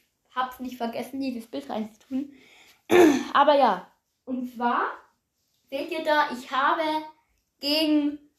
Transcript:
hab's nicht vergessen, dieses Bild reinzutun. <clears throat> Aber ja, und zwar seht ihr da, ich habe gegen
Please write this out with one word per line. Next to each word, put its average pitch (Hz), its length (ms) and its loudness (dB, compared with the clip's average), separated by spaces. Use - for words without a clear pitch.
hab's 254 240 -4
nicht 254 160 -12
vergessen, 240 460 -8
dieses 240 260 -6
Bild 277 220 -12
reinzutun. 262 640 -8
<clears throat> 320 440 6
Aber 294 240 6
ja, 214 300 2
und 247 280 -8
zwar 240 280 0
seht 277 220 -8
ihr 311 120 -6
da, 302 300 2
ich - 180 -12
habe 320 300 0
gegen 294 580 0